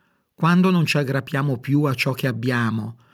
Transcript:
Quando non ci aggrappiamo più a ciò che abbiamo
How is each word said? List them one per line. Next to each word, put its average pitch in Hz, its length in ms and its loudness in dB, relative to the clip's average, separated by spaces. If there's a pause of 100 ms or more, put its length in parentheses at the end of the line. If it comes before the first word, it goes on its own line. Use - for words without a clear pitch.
(340)
Quando 175 360 2
non 175 160 4
ci - 120 0
aggrappiamo 139 640 -2
più 143 240 0
a 139 100 2
ciò - 180 -2
che - 160 -2
abbiamo 113 720 -2 (140)